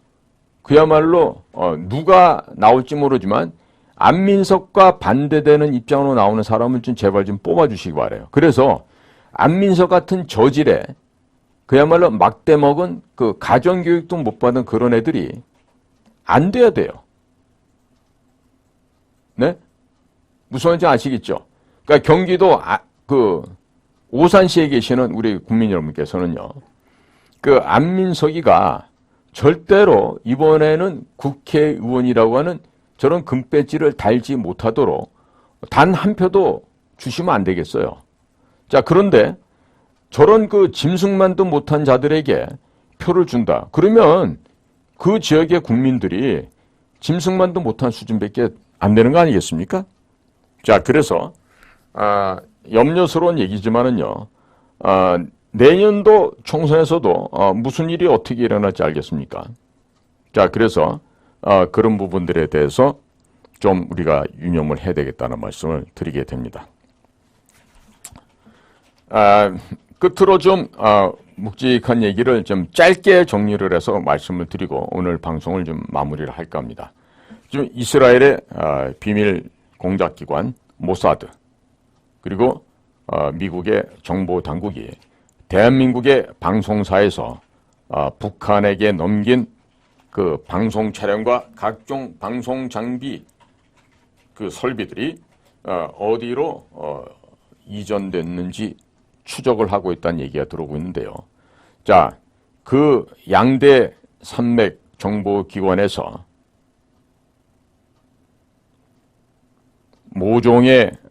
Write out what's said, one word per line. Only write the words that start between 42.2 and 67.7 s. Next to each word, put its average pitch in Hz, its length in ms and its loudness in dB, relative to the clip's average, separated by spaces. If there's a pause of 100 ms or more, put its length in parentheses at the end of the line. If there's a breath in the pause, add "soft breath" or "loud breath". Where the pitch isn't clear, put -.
표를 175 300 0
준다. 92 440 -2
그러면 175 680 4 (580)
그 208 220 0
지역의 160 400 2
국민들이 117 880 -2 (520)
짐승만도 180 640 -2
못한 120 300 -4
수준밖에 107 580 -4 (300)
안 104 160 2
되는 113 160 6
거 165 80 4
아니겠습니까? 139 640 -2 (800)
자, 101 180 4
그래서, 135 520 0 (600 soft breath)
아, 101 460 -2 (320)
염려스러운 156 680 2
얘기지만은요, 107 880 -4 (520)
아, 92 440 2 (280)
내년도 196 840 4 (100)
총선에서도, 151 880 0
어, 98 220 0
무슨 131 360 -4
일이 170 180 -2
어떻게 120 360 0
일어날지 104 400 -2
알겠습니까? 76 640 -8 (880)
자, 95 160 4
그래서, 107 500 0 (420)
어, 95 300 4
그런 110 260 0
부분들에 87 500 -4
대해서 78 520 0 (600)
좀 92 300 0
우리가 80 340 -2 (160)
유념을 76 400 -4
해야 90 140 -6
되겠다는 62 460 -8
말씀을 78 460 -8 (100)
드리게 67 300 -8
됩니다. 62 420 -14 (2500 soft breath)